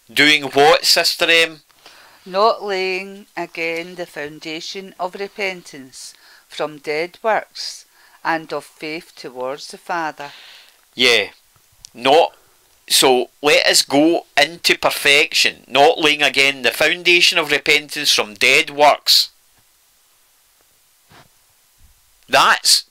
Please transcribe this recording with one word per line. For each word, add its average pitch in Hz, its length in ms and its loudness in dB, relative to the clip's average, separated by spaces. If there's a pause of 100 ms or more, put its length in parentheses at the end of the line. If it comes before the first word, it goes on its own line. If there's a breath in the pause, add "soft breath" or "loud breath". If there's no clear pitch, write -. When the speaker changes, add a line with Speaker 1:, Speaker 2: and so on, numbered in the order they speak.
(120)
Speaker 1:
Doing 147 320 2
what, 143 400 4
Sister - 440 0
M? 160 320 2 (680 soft breath)
Speaker 2:
Not 196 360 0
laying 196 640 -8 (100)
again 170 580 -10
the 175 120 -12
foundation 160 960 -14
of 180 140 -8
repentance 185 1000 -12 (340 soft breath)
from 151 300 -10
dead 160 440 -8
works, - 600 -6 (420 soft breath)
and 160 280 -6
of 147 120 -8
faith 160 500 -14
towards 127 540 -12
the 202 100 -20
Father. 151 520 -8 (640 loud breath)
Speaker 1:
Yeah. 117 340 2 (680)
Not, 135 400 2 (520)
so 127 420 2 (100)
let 151 260 2
us - 160 2
go 151 440 0 (100)
into 160 400 0
perfection, - 920 0
not 143 300 4
laying 151 240 0
again 135 400 0
the 117 100 0
foundation 175 640 0
of 147 140 -2
repentance 147 600 -2
from 107 220 -2
dead 139 360 2
works. - 600 2 (3000)
That's - 640 2